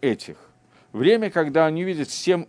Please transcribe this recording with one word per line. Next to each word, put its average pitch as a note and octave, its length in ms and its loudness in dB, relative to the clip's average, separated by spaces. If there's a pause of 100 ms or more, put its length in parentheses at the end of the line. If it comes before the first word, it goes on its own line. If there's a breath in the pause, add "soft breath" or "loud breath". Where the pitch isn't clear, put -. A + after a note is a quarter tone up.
этих. A2 340 -2 (560 soft breath)
Время, G3 380 2
когда D#3 380 2
они D#3+ 160 -2
увидят E3+ 260 -4
семь F3+ 400 0